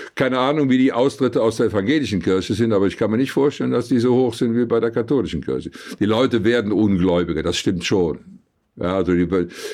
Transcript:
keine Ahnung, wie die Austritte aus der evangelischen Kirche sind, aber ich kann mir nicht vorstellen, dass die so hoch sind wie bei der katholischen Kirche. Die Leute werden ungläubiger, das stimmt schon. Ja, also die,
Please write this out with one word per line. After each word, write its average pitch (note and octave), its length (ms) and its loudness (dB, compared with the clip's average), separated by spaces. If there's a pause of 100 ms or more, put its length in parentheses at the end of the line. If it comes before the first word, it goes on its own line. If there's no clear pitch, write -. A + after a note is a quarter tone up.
(140)
keine B2+ 240 0
Ahnung, C#3+ 300 2
wie C3 80 4
die C3 160 4
Austritte B2+ 480 0
aus A2+ 180 0
der A#2+ 80 2
evangelischen G#2 540 0
Kirche F#2+ 340 0
sind, A2+ 180 0
aber G2 140 4
ich F2+ 100 -2
kann G#2+ 140 0
mir A2 60 0
nicht C3 160 -2
vorstellen, C#3 380 0
dass A#2+ 180 -2
die B2+ 120 2
so B2 140 2
hoch B2 200 2
sind A#2 220 -2
wie A#2+ 100 0
bei A#2 140 0
der A#2 100 2
katholischen A2 520 -2
Kirche. C2 280 -6 (280)
Die G2+ 80 0
Leute A2+ 360 2
werden A2+ 300 0
ungläubiger, F2+ 680 2
das E2+ 140 -2
stimmt F#2 280 -2
schon. F2 340 0 (580)
Ja, F#2 200 -2
also F2+ 180 0
die, F2 140 2 (460)